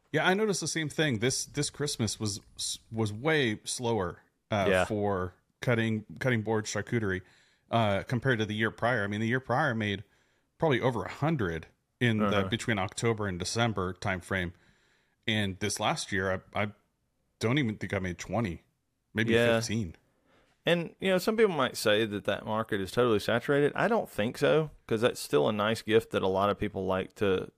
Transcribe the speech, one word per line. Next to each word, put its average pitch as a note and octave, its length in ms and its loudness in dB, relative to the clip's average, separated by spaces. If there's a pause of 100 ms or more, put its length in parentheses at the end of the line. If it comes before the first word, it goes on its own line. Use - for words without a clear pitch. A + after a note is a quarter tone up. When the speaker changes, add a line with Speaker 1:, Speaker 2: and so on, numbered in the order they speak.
(120)
Speaker 1:
Yeah, D3+ 140 0
I F#3 80 4
noticed G#3 260 0
the E3 80 -6
same D#3 200 -4
thing. C#3 320 0
This, B2+ 240 0
this - 260 -6
Christmas - 480 -4
was, G#2 220 -4 (500)
was A2 220 -2
way C3 520 0
slower, A2+ 580 -4 (280)
uh, G2+ 180 0
Speaker 2:
Yeah. F#2 180 4
Speaker 1:
for G2+ 480 -2 (260)
cutting, A2 440 0 (140)
cutting A#2+ 240 0
board G#2+ 240 0
charcuterie, G2+ 540 -2 (500)
uh, G#2 320 2
compared A#2+ 380 0
to A2 60 0
the G#2+ 100 -4
year A2 160 0
prior. A2+ 320 0
I - 20 -2
mean, G#2 140 -2
the A2+ 80 0
year B2+ 120 0
prior C3 340 0
made G#2 280 -2 (560)
probably D3 220 2
over A2+ 240 0
a F#2+ 60 -8
hundred G#2+ 580 -2 (320)
in A2+ 180 2
the, G#2+ 80 2
Speaker 2:
Uh-huh. G2 220 2
Speaker 1:
between A2 300 -2
October G#2 500 -2
and F2+ 100 -4
December G2 560 -2
timeframe. F#2 580 -4 (760)
And G2+ 320 0
this G#2 180 -4
last C3+ 320 -2
year, F#2+ 320 -2 (120)
I, G2+ 100 0
I G#2 40 -4 (720)
don't A#2+ 200 0
even A2 180 -2
think G2+ 180 -8
I G2 60 2
made F2+ 180 -6
twenty, F#2+ 440 -4 (520)
maybe A2+ 200 2
Speaker 2:
Yeah. A#2 260 4
Speaker 1:
fifteen. G#2 340 -4 (720)
Speaker 2:
And, E3+ 340 0
you F#3+ 80 -2
know, F#3 80 4
some A3 220 0
people G3+ 160 6
might C3 240 0
say G#2+ 260 4
that G2+ 200 -4
that G2+ 200 -2
market A2 340 -2
is F#2 140 -4
totally A#2 280 4
saturated. C#3 540 2
I F3+ 140 2
don't A3 220 0
think - 260 -2
so, D3 340 2 (160)
'cause A2+ 140 0
that's - 180 2
still C#3+ 300 2
a A2 40 2
nice G#2+ 280 0
gift A2 300 4
that G#2 120 0
a G2 60 4
lot G2 220 4
of G2 80 -2
people F#2+ 260 -4
like F#2 320 -2
to, F#2+ 420 0